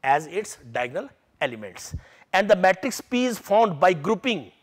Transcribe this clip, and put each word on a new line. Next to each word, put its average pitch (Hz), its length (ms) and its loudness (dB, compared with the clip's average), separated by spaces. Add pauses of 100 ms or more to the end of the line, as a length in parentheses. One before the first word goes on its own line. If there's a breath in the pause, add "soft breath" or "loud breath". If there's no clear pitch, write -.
as 147 240 2
its 190 320 -8 (120)
diagonal 127 380 -6 (320)
elements, 110 540 -8 (380 loud breath)
and 196 160 2
the 208 80 8
matrix 185 440 0
P 247 260 -2
is 233 120 -2
found 202 400 2
by 180 140 4
grouping 180 580 -2 (120)